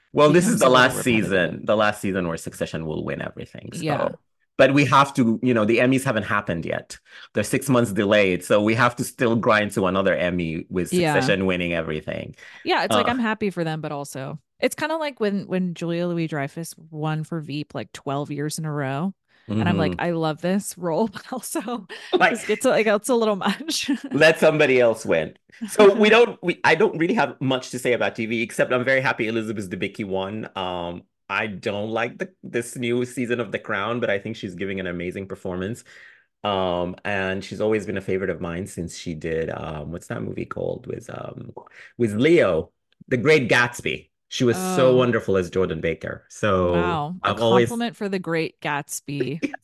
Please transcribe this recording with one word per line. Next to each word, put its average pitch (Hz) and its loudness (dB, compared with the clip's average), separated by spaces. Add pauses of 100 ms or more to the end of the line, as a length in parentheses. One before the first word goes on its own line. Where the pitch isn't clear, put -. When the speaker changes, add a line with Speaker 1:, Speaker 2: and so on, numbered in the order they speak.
(140)
Speaker 1:
Well, 147 6
this 175 6
is 240 4
Speaker 2:
Becomes - 0
Speaker 1:
the - 6
Speaker 2:
a 131 6
little 127 8
Speaker 1:
last 123 4
Speaker 2:
repetitive. 110 2
Speaker 1:
season, 87 0
the 107 2
last 104 0
season 92 -2
where 80 -4
Succession 82 -8
will 78 -4
win 71 -6
everything. - -12
So. 165 -8
Speaker 2:
Yeah. 151 -2 (480)
Speaker 1:
But 135 8
we 143 6
have 139 4
to, 113 2
you 127 4
know, 110 4
the 110 4
Emmys 127 4
haven't 110 0
happened 90 -2
yet. - -8 (380)
They're 107 2
six 131 -2
months 120 4
delayed, 98 4
so 107 4
we 107 2
have 123 2
to 147 -4
still 117 0
grind 104 2
to 98 0
another 92 2
Emmy 85 -2
with 90 -2
Speaker 2:
Yeah. 170 2
Speaker 1:
Succession 101 0
winning 87 -2
everything. 80 -6 (280)
Speaker 2:
Yeah, 320 -2
it's - 0
like, 208 2
Speaker 1:
Uh, 233 0
Speaker 2:
I'm 254 -2
happy 214 -2
for 170 -4
them, 156 -4
but 151 -8
also, 143 -10 (200)
it's 262 -2
kinda 311 -4
like 294 -6
when, 202 -2
when 180 -4
Julia 170 -4
Louis-Dreyfus 165 -6 (160)
won 156 -4
for 165 -8
Veep, 143 -8
like, 117 -10
twelve 143 -6
years 147 -6
in 160 -6
a 151 -6
row. 147 -4 (360)
And 107 0
I'm 180 0
like, 175 0
Speaker 1:
Mm-hmm. 175 -6
Speaker 2:
"I 175 -2
love 160 -2
this 190 -2
role," 175 0
<laughs> 208 -12
but - -18
also 233 -8 (240)
Speaker 1:
Like, 330 4
Speaker 2:
it's, - -6
it's, 214 0
like, 208 2
it's 214 0
a 262 2
little 214 2
much. 277 -4 (120)
<laughs> - -14
Speaker 1:
let 156 6
somebody 147 6
else 113 2
win. 82 0 (320)
So 202 8
we 214 4
Speaker 2:
<laughs> 220 8
Speaker 1:
don't, 226 4
we, - -2
I 160 6
don't 208 2
really 165 2
have 143 0
much 131 -2
to 123 -8
say 127 2
about 107 0
T 113 -2
V, 113 -2
except 120 0
I'm 123 2
very 131 4
happy 120 0
Elizabeth 107 -2
Debicki 98 -6
won. 95 -6
Um, 90 -4 (260)
I 104 -2
don't 104 -6
like 117 -4
the, 190 -10 (100)
this - -6
new 123 -2
season 120 -4
of 101 -6
The 107 -4
Crown, 110 -4
but 113 0
I 101 0
think 110 -10
she's 92 -10
giving 95 -6
an 90 -6
amazing 90 -6
performance. 95 -8 (580)
Um, 90 0
and 95 -4
she's 98 -8
always 107 0
been 98 -4
a 95 -6
favorite 95 -2
of 82 -6
mine 87 -6
since 87 -10
she 87 -8
did, 80 -4
um, 78 -8
what's - -12
that 113 -8
movie 95 -8
called 50 -6
with, - -10
um, - -12 (460)
with 113 0
Leo, 113 4 (360)
The 127 0
Great 127 4
Gatsby. 120 0 (200)
She - -2
was 120 4
so 139 2
Speaker 2:
Oh. 127 6
Speaker 1:
wonderful 113 2
as 87 0
Jordan 85 -2
Baker. 82 -6
So 92 2
Speaker 2:
Wow. 147 0
A 98 2
Speaker 1:
I've 208 -2
always 233 6
Speaker 2:
compliment 233 -4
for 202 -6
The 190 -4
Great 165 -4
Gatsby. 143 -6
Speaker 1:
<laughs> 285 -4 (100)